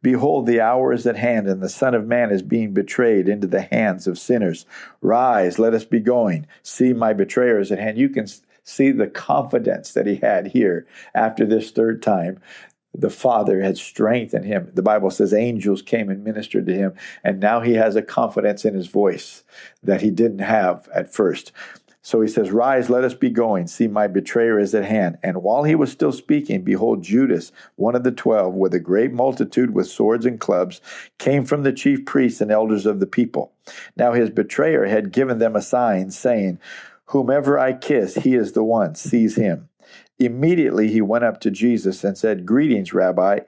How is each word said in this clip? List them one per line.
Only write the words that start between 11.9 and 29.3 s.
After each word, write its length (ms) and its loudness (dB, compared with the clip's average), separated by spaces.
time. 340 0
The 120 0
Father 500 0
had 180 -2
strengthened 680 -2
him. 280 -4
The 80 -2
Bible 300 2
says 220 0
angels 480 0
came 280 -4
and 140 -6
ministered 440 -4
to 60 0
him, 200 -2
and 160 -2
now 180 2
he 140 2
has 240 4
a 40 2
confidence 640 -2
in 100 0
his 140 -6
voice 560 -2
that 160 0
he 100 2
didn't 300 0
have 560 0
at 180 -4
first. 380 -2
So 200 0
he 80 0
says, 220 -2
"Rise, 380 2
let 140 4
us 100 0
be 160 0
going. 380 0
See, 220 -2
my 180 0
betrayer 500 0
is 160 0
at 120 0
hand." 360 -2
And 220 -6
while 200 0
he 120 2
was 160 0
still 220 -2
speaking, 480 -2
behold, 420 0
Judas, 480 0
one 200 0
of 100 0
the 80 0
twelve, 400 0
with 200 0
a 60 2
great 320 0
multitude 600 -2